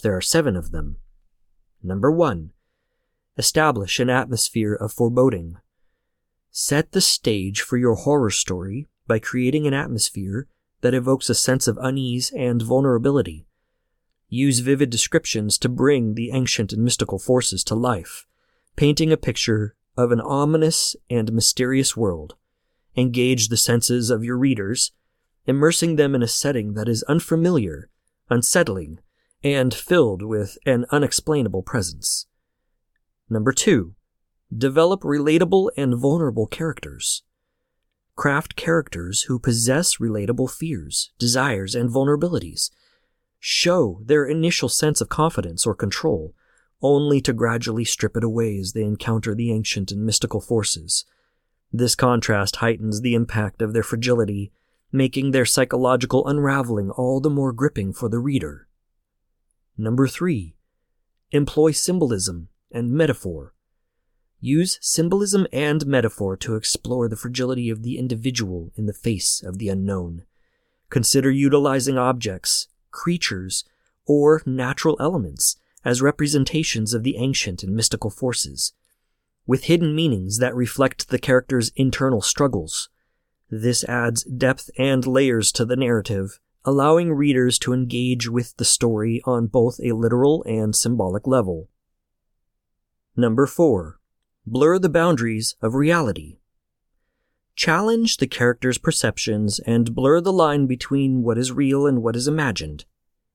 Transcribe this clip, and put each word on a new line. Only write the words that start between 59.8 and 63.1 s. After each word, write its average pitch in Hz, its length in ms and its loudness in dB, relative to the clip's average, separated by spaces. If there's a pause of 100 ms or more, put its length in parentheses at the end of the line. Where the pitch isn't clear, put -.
three, 123 480 -4 (760)
employ 151 400 4
symbolism 107 760 -2 (240)
and 120 200 -2
metaphor. 117 640 -2 (840)